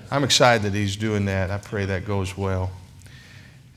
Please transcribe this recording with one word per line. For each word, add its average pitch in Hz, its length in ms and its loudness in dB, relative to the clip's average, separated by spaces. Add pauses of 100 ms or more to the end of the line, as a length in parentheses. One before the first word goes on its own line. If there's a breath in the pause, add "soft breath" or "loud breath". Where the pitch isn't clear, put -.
I'm 139 140 0
excited 120 400 6
that 101 140 0
he's 101 180 0
doing 107 300 0
that. 95 260 0
I 101 60 -4
pray 101 280 -4
that 95 200 -4
goes 95 320 -4
well. 95 340 -2 (1040 loud breath)